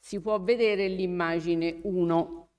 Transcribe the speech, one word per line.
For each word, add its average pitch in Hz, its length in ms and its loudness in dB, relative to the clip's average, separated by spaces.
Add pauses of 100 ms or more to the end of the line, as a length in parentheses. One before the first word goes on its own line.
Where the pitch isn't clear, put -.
Si 202 160 -8
può 214 200 -2
vedere 208 480 2
l'immagine 170 960 0
uno. 170 640 0 (120)